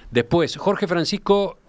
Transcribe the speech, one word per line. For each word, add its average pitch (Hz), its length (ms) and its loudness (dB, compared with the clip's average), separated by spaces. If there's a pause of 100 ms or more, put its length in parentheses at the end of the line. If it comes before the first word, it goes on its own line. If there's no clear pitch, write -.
(120)
Después, 135 460 0
Jorge 196 300 -2
Francisco, 196 680 0 (120)